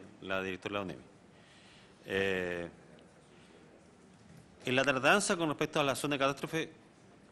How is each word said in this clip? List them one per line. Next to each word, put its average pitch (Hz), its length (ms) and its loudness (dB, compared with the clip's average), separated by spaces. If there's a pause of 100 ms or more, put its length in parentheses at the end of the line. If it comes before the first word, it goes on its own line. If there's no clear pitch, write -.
(200)
la 95 220 -2
directora 95 300 -4
de - 20 -6
la 101 80 -2
onemi. 80 220 -8 (1000)
Eh, 92 640 0 (2000)
en 127 100 2
la 135 80 4
tardanza 156 540 4
con 165 100 0
respecto 147 320 0
a 143 40 4
la 135 100 2
zona 143 220 -2
de - 20 -2
catástrofe, 139 520 -2 (600)